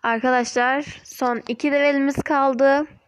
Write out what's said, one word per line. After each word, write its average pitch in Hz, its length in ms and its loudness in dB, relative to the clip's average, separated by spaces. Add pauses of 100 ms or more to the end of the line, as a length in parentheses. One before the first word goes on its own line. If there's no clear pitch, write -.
Arkadaşlar, 247 800 0 (220)
son 240 440 -4
iki 277 240 -2
levelimiz 285 500 2
kaldı. 277 640 2 (220)